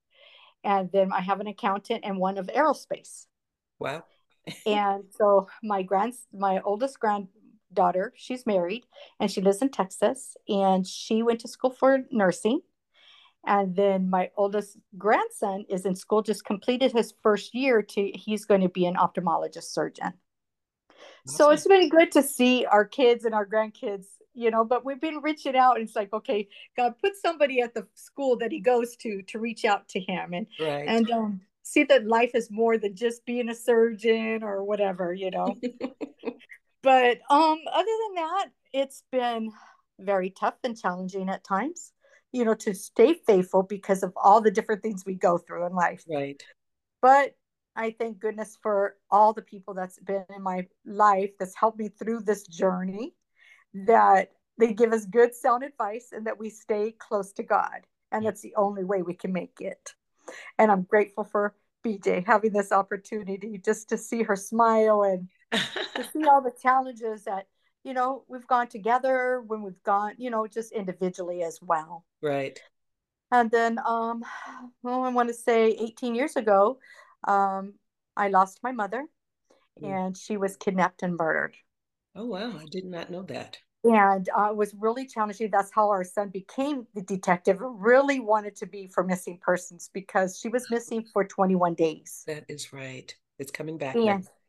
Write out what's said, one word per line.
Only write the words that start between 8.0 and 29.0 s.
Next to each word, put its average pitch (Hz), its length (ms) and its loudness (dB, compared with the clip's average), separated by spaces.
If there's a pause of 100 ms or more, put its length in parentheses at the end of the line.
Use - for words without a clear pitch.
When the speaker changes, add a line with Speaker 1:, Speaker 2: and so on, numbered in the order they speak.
Speaker 1:
she's - 280 -10
married 196 400 -2 (360)
and 202 100 0
she - 80 -4
lives 196 220 2
in 277 80 0
Texas, - 640 -4 (140)
and 190 360 2
she 220 380 -4
went 233 180 0
to 233 60 -18
school - 240 -2
for 269 280 4 (120)
nursing. 214 480 2 (840)
And 196 300 0
then 190 340 2
my 185 260 0
oldest 208 420 -2 (200)
grandson 208 720 0
is 185 160 -4
in 185 100 0
school, 214 260 0
just 214 240 -6
completed 247 480 0
his 220 200 0 (100)
first 208 320 0
year 254 260 2
to, 202 320 -4
he's 208 320 -6
gonna 190 240 4
be 180 160 0
an 175 100 -2
ophthalmologist 165 760 -2
surgeon. - 420 -6 (1120)
So - 200 4
Speaker 2:
Awesome. 302 80 8
Speaker 1:
it's 302 140 0
been 370 220 8
good 330 240 6
to 285 100 6
see 247 420 2
our 208 200 4
kids 240 400 2
and 220 100 0
our 208 100 0
grandkids 214 600 -4 (280)
you 233 180 0
know, 226 120 2
but 233 220 0
we've 269 160 -6
been 311 200 -6
reaching 302 340 -4
out, 254 220 6
and 226 100 -4
it's - 80 -16
like, 208 180 -4
okay, 214 340 -4 (280)
God, 240 240 -2
put 403 160 0
somebody 285 460 0
at 233 120 -4
the 208 200 -8
school 262 440 -2
that 226 140 -4
he 262 80 -6
goes 240 380 0
to, 202 260 -8